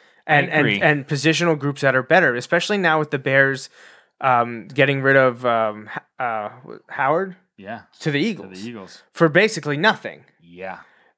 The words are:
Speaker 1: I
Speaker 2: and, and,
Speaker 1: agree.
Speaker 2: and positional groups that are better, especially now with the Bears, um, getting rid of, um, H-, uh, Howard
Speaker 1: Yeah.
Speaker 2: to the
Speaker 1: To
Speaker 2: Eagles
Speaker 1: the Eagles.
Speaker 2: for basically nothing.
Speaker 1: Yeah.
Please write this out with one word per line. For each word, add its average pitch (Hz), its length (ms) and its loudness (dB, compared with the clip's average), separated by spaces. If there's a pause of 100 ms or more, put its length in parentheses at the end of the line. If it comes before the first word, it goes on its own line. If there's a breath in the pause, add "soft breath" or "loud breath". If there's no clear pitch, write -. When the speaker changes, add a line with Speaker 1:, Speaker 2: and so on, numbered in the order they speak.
(260 soft breath)
Speaker 1:
I 156 100 2
Speaker 2:
and, 143 140 2
and, 151 100 2
Speaker 1:
agree. 107 200 2
Speaker 2:
and 147 260 2
positional 156 520 2
groups 143 240 -6
that 135 140 4
are 127 60 0
better, 160 320 4
especially 170 440 -2
now 160 200 2
with 151 140 -4
the 143 80 -2
Bears, 135 480 0 (520 soft breath)
um, 120 480 0
getting 139 340 2
rid 135 140 4
of, 127 300 2
um, 110 480 -2
H-, - 80 -12 (160)
uh, 110 300 -4 (400)
Howard 165 480 -2 (200)
Speaker 1:
Yeah. 104 260 -14 (180)
Speaker 2:
to 160 100 -4
the 143 120 0
Speaker 1:
To 208 60 0
Speaker 2:
Eagles 95 340 -10
Speaker 1:
the 113 60 -10
Eagles. 104 340 -16 (100)
Speaker 2:
for 170 160 0
basically 160 480 0
nothing. 151 480 -2 (160)
Speaker 1:
Yeah. 87 380 -14 (400 soft breath)